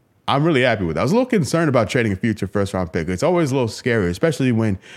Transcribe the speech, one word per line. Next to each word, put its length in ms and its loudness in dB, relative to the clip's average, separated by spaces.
I'm 160 2
really 180 2
happy 220 2
with 120 -2
it. 40 0
I 20 0
was 100 0
a 40 2
little 100 2
concerned 420 0
about 220 2
trading 220 0
a 40 -2
future 300 -2
first 260 -2
round 180 -2
pick. 180 -4
It's 140 -4
always 280 2
a 40 -2
little 140 0
scary, 420 -2
especially 420 0
when 260 0